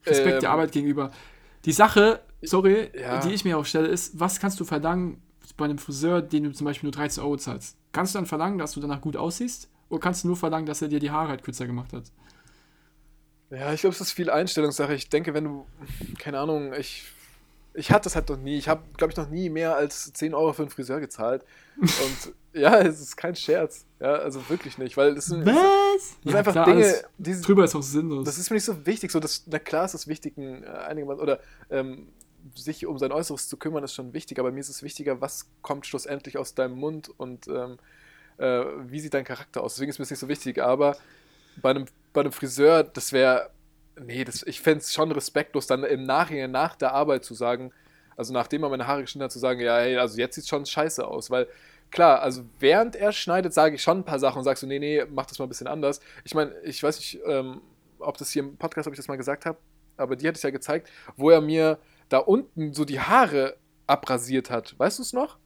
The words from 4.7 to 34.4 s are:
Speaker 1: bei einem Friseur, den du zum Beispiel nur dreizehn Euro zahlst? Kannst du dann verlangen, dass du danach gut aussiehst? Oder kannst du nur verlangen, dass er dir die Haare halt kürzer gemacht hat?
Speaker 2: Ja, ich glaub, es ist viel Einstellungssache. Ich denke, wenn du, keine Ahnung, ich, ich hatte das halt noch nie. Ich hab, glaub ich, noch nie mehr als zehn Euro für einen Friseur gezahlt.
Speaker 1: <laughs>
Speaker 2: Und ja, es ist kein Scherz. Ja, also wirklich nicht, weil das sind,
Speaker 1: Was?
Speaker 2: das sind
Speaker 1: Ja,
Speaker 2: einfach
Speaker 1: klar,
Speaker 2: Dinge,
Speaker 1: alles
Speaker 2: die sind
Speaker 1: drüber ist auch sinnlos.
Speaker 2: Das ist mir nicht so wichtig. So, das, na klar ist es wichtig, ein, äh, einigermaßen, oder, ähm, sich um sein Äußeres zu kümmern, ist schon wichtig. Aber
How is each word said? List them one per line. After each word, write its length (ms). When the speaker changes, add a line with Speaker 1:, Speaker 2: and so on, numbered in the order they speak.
Speaker 1:
bei 80
einem 120
Friseur, 440
den 240
du 80
zum 120
Beispiel 220
nur 60
dreizehn 300
Euro 120
zahlst? 400
Kannst 240
du 40
dann 60
verlangen, 340
dass 140
du 60
danach 220
gut 160
aussiehst? 520
Oder 120
kannst 220
du 40
nur 100
verlangen, 300
dass 140
er 60
dir 120
die 120
Haare 180
halt 140
kürzer 220
gemacht 280
hat? 100
Speaker 2:
Ja, 240
ich 80
glaub, 120
es 80
ist 100
viel 180
Einstellungssache. 640
Ich 160
denke, 240
wenn 120
du, 200
keine 200
Ahnung, 340
ich, 320
ich 180
hatte 120
das 120
halt 140
noch 80
nie. 200
Ich 120
hab, 280
glaub 120
ich, 80
noch 120
nie 200
mehr 260
als 380
zehn 220
Euro 180
für 100
einen 80
Friseur 280
gezahlt. 440
Speaker 1:
<laughs> 180
Speaker 2:
Und 520
ja, 260
es 200
ist 180
kein 180
Scherz. 500
Ja, 140
also 360
wirklich 280
nicht, 200
weil 180
das 100
sind, 200
Speaker 1:
Was? 100
Speaker 2:
das 540
sind 80
Speaker 1:
Ja, 60
Speaker 2:
einfach 140
Speaker 1:
klar, 140
Speaker 2:
Dinge, 120
Speaker 1:
alles 260
Speaker 2:
die 160
sind 140
Speaker 1:
drüber 160
ist 120
auch 60
sinnlos. 440
Speaker 2:
Das 120
ist 140
mir 40
nicht 100
so 200
wichtig. 260
So, 80
das, 280
na 100
klar 280
ist 100
es 120
wichtig, 300
ein, 260
äh, 40
einigermaßen, 540
oder, 180
ähm, 380
sich 300
um 140
sein 120
Äußeres 380
zu 80
kümmern, 260
ist 120
schon 180
wichtig. 260
Aber 120